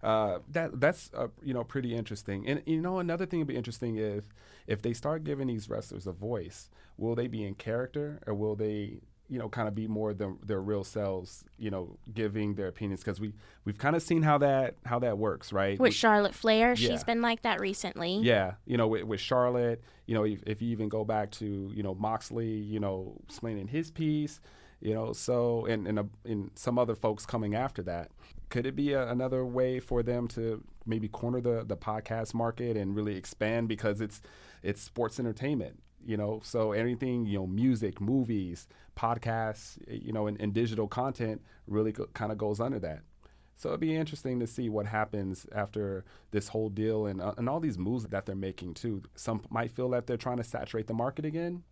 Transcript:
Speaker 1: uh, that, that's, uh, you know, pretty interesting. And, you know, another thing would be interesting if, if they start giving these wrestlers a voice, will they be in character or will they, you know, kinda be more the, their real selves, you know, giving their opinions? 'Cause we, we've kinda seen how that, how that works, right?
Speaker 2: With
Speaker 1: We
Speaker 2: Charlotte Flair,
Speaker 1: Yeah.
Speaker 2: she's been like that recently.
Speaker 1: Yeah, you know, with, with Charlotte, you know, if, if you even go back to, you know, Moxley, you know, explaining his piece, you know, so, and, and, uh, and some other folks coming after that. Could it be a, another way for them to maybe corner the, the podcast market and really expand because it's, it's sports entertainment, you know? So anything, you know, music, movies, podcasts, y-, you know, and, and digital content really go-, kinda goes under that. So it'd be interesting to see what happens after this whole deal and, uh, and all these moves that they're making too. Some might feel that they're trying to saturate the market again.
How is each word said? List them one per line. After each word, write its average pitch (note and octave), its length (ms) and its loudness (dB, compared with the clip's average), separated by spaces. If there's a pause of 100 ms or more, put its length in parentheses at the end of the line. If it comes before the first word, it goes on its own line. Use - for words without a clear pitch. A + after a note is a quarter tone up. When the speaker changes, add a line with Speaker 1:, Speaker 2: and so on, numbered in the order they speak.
Speaker 1:
uh, G#2+ 380 2 (120)
that, E3 280 -2
that's, D3+ 340 2
uh, A#2+ 140 -2 (140)
you C3+ 120 -4
know, A#2+ 120 -2
pretty B2 280 -2
interesting. G#2 540 -4
And, C#3+ 180 0
you D#3+ 140 2
know, F3+ 200 0
another F3 260 0
thing F3 140 -2
would D3 100 0
be B2+ 80 -2
interesting A#2 400 -4
if, G#2 360 -2 (320)
if G#2+ 160 -2
they A#2 120 0
start D3+ 320 -2
giving C#3 220 0
these G#2+ 220 -2
wrestlers G#2 380 -6
a F#2 60 -4
voice, F#2+ 560 -4 (260)
will A#2 200 0
they A#2+ 120 0
be A2 160 -4
in G2 120 -4
character B2+ 720 -4
or G#2+ 80 -2
will G#2+ 220 0
they, G#2 460 -2 (260)
you B2+ 120 -4
know, A2+ 100 -4
kinda G#2+ 220 -2
be A2 160 -2
more G#2+ 260 0
the, G2 280 -4
their G2+ 200 0
real G2 240 0
selves, F#2+ 580 -4 (140)
you A2 120 -4
know, F#2 280 -6 (160)
giving G#2+ 420 0
their G2 140 -2
opinions? G2 340 -4
'Cause F#2 160 -4
we, G#2 140 -4 (320)
we've G#2 120 -4
kinda D#3 220 2
seen E3 240 2
how D3+ 140 8
that, C3+ 380 6 (100)
how A#2+ 140 0
that A#2+ 180 2
works, G2+ 340 0
right? G2 260 4
Speaker 2:
With B3 120 8
Speaker 1:
We - 20 0
Speaker 2:
Charlotte G#3 440 6
Flair, A3 340 6
Speaker 1:
Yeah. A#3 220 4
Speaker 2:
she's A#3 120 0
been A#3 180 2
like A#3 200 2
that A3 180 2
recently. F#3+ 600 -2
Speaker 1:
Yeah, G2+ 340 6 (120)
you B2 120 2
know, A2+ 100 6
with, A2 160 2
with G#2+ 160 -2
Charlotte, B2 640 2 (240)
you - 80 -2
know, A2 100 4
if, G#2+ 240 0
if G#2+ 140 -2
you A#2 80 0
even A2 180 0
go A2 160 0
back G#2+ 280 0
to, G2+ 440 -4
you G#2 80 -2
know, G2 100 -2
Moxley, A2 600 -2
you G#2+ 260 -2
know, F#2+ 460 -2
explaining G#2 420 -6
his D#3+ 240 -4
piece, D3+ 480 0 (420)
you G#2+ 120 0
know, A2+ 200 -2
so, A#2+ 520 2
and, A2 220 0
and, G#2+ 100 2
uh, G#2 60 2 (220)
and A2 300 -4
some A#2+ 220 0
other A#2 160 4
folks G#2+ 320 0
coming G#2+ 300 0
after B2 280 -2
that. E2+ 280 -6 (380)
Could B2 160 0
it C3+ 100 -2
be C#3+ 160 2
a, C3+ 180 2
another B2+ 360 2
way B2+ 340 2
for A#2+ 240 2
them A#2+ 260 2
to F#2 320 -2 (240)
maybe A2 220 0
corner A#2+ 320 0
the, A#2 240 2
the G#2+ 140 -2
podcast A2 560 -4
market A#2 420 0
and G2 180 0
really G#2 220 0
expand A2 540 0
because G#2+ 320 2
it's, - 180 -4 (420)
it's G2+ 200 -2
sports A#2 400 -2
entertainment, A#2+ 600 -2 (240)
you A2 120 0
know? G#2+ 260 0
So A2 300 2
anything, A#2+ 520 2
you G2+ 140 0
know, F#2 80 -2
music, G#2+ 540 2
movies, G#2+ 640 0 (260)
podcasts, A2+ 840 -2 (100)
y-, A2+ 160 -6
you - 80 -6
know, G#2+ 160 0
and, G#2 140 -2
and G#2 120 2
digital A2 360 2
content B2 520 0 (240)
really G#2+ 280 2
go-, - 200 -4
kinda G#2+ 220 -2
goes G#2 240 0
under A#2+ 200 0
that. D#2+ 240 -6 (520)
So - 140 -6
it'd D#3 100 0
be D#3+ 160 2
interesting C#3+ 460 -2
to A#2 60 0
see A#2+ 200 -2
what G#2+ 200 0
happens G#2+ 580 -2 (100)
after G2+ 480 -2 (280)
this G#2 180 0
whole A2 180 0
deal G#2+ 380 2
and, F#2+ 160 -2
uh, F#2+ 160 -2
and A#2 100 0
all D3+ 140 0
these C#3 160 0
moves A2 300 0
that G2+ 180 -2
they're G2 100 -4
making F#2 380 -6
too. G#2+ 300 -4 (120)
Some A2 340 -4
might A#2 220 -2
feel B2+ 200 -2
that B2 160 0
they're B2 100 0
trying B2 200 -2
to A#2+ 60 -2
saturate A2+ 440 -4
the A#2+ 60 -2
market B2+ 300 -2
again. E3+ 480 -4